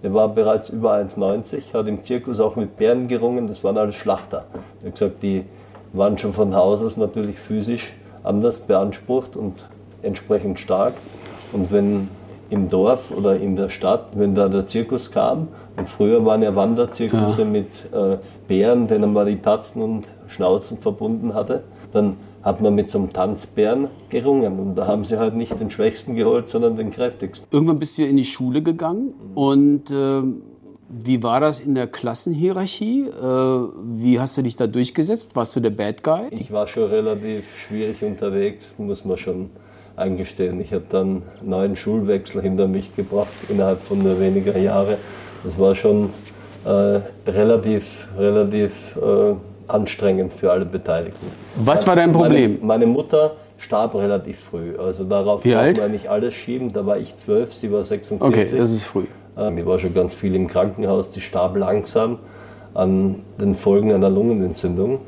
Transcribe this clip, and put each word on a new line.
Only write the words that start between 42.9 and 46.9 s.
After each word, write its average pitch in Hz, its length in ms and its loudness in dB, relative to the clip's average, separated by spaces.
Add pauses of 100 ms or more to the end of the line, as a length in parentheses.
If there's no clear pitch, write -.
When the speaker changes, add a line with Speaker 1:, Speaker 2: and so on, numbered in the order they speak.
Speaker 1:
gebracht 101 320 -2 (180)
innerhalb 95 340 0
von - 180 -2
nur 95 200 2
weniger 95 380 2
Jahre. 98 400 2 (460)
Das 87 140 -8
war 95 180 6
schon, 104 340 2 (560)
äh, 101 340 2 (300)